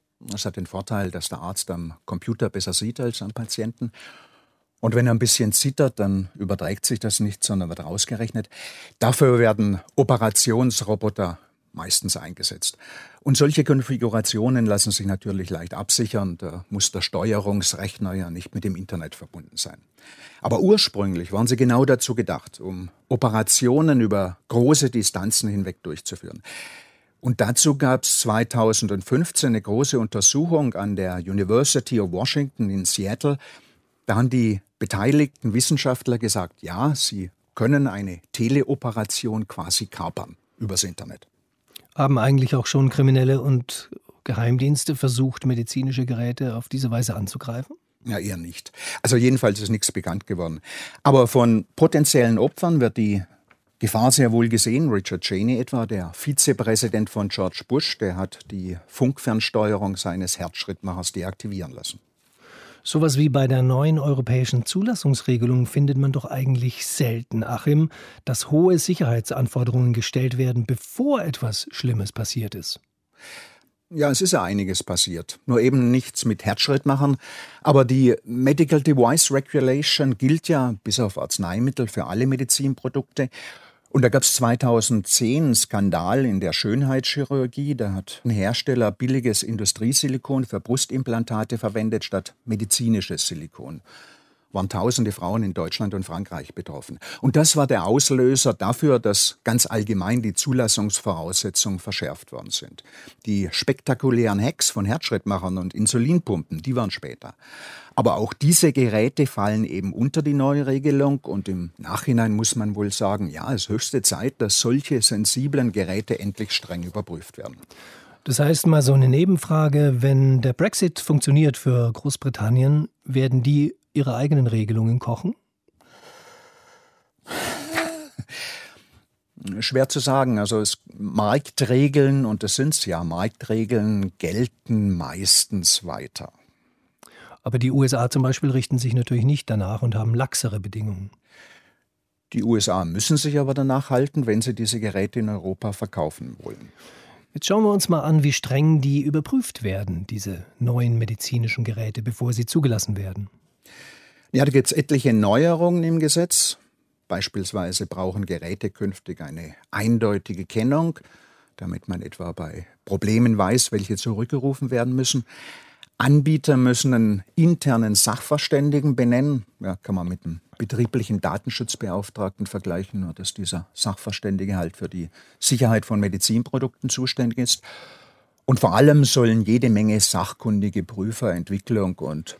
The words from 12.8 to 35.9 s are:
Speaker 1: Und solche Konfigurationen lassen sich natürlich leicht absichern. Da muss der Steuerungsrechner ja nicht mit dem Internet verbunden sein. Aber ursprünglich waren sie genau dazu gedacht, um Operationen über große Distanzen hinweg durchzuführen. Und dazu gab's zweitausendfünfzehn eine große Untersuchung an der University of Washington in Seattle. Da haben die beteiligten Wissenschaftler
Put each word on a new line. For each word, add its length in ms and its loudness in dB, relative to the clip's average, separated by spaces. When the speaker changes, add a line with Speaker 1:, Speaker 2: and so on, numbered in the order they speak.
Speaker 1:
Und 160 4
solche 260 4
Konfigurationen 1000 2
lassen 260 2
sich 140 -4
natürlich 440 -4
leicht 220 -8
absichern. 640 -2
Da 320 -12
muss 240 -2
der 80 -6
Steuerungsrechner 1120 -2
ja 180 -6
nicht 240 -12
mit 80 -6
dem 140 -4
Internet 380 -10
verbunden 420 -18
sein. 220 -8
Aber 180 0
ursprünglich 720 2
waren 140 2
sie 100 2
genau 300 4
dazu 280 2
gedacht, 460 -6
um 300 -10
Operationen 920 4
über 340 0
große 420 4
Distanzen 580 -2
hinweg 340 -4
durchzuführen. 600 -12
Und 200 -2
dazu 360 4
gab's 440 2
zweitausendfünfzehn 1300 0
eine 140 0
große 360 0
Untersuchung 760 2
an 200 -4
der 220 -4
University 840 0
of 140 0
Washington 560 -2
in 160 -4
Seattle. 540 -2
Da 100 0
haben 120 2
die 320 2
beteiligten 760 0
Wissenschaftler 640 0